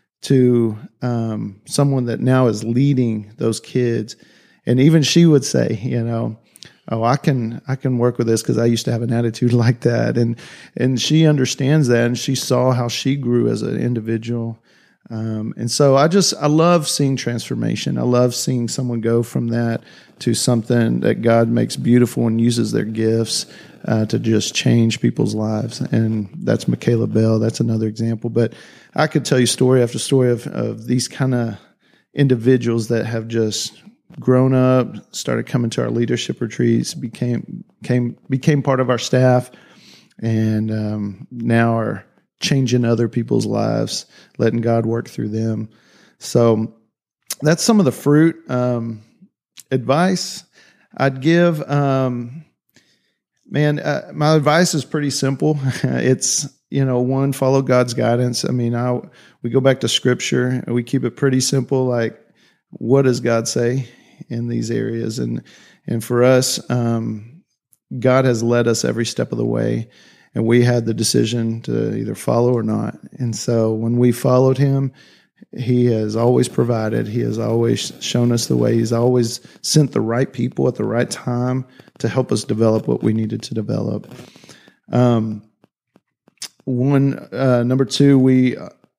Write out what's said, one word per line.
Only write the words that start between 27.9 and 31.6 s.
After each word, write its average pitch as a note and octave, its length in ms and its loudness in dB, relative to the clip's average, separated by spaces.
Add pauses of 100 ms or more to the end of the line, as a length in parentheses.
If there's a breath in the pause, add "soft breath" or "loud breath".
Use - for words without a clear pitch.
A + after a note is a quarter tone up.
But A2+ 240 0 (400 loud breath)
I D#3 120 2
could D3+ 200 -2
tell C3 120 2
you B2 80 4
story B2+ 360 2
after A#2 160 -2
story B2+ 320 2
of, A#2+ 160 -4
of A2+ 400 -6
these B2 200 -2
kinda B2 520 -4 (560 soft breath)